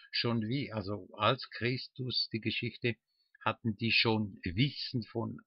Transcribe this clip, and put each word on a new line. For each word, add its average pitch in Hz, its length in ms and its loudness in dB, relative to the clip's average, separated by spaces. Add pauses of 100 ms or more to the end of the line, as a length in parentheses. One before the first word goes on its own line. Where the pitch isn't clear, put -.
(100)
schon 117 320 0
wie, 120 280 -2
also 101 440 -2
als 113 340 2
Christus 123 840 -2
die 113 100 -2
Geschichte, 113 540 -2 (480)
hatten 113 340 0
die 113 140 0
schon 107 540 4
Wissen 117 580 0
von 110 440 -6